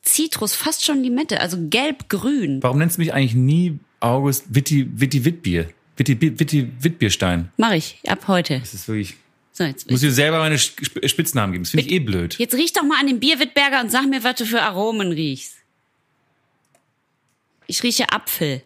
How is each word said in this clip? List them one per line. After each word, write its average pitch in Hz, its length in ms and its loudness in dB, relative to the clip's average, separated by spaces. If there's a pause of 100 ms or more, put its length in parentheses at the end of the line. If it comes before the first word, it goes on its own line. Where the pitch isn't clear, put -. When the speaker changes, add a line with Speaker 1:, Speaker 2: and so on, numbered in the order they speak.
Speaker 1:
Zitrus, - 520 -2
fast - 300 -4
schon 277 180 2
Limette, 254 380 0
also 180 160 -6 (140)
gelb-grün. 208 920 0
Speaker 2:
Warum 127 160 2
nennst 170 180 2
du 175 40 -4
mich 165 140 0
eigentlich 131 200 2
nie 147 440 2 (220)
August 131 440 0 (100)
Witti, 139 400 2
Witti 127 300 0
Wittbier? 87 460 0 (260)
Witti, 131 180 2
Bi-, 117 240 0
Witti 143 320 0 (100)
Wittbierstein. 95 760 0
Speaker 1:
Mach 220 160 2
ich, - 340 -2
ab - 220 -2
heute. 170 320 2
Speaker 2:
Das 117 140 -14
ist - 140 -12
wirklich 107 260 -4 (380)
Speaker 1:
So, 180 120 -4
jetzt - 260 -6
Speaker 2:
muss 127 120 2
ich 143 100 4
selber 151 260 4
meine 156 180 2
Sp-, - 520 -4
Spitznamen 113 440 0
geben. 90 120 -4
Das - 60 -6
finde 151 160 0
ich 160 60 -2
eh 185 80 2
blöd. 95 380 -2
Speaker 1:
Jetzt 240 160 -2
riech 320 180 0
doch 349 100 0
mal 294 180 2
an 277 60 2
dem 247 140 0
Bier, 285 180 2
Wittberger, 277 440 2
und 220 80 -4
sag 262 180 4
mir, 269 160 -2
was 247 120 0
du 226 100 -4
für 226 160 0
Aromen 202 500 0
riechst. 151 420 -6 (2000)
Ich - 160 -4
rieche 240 280 2
Apfel. 147 560 -2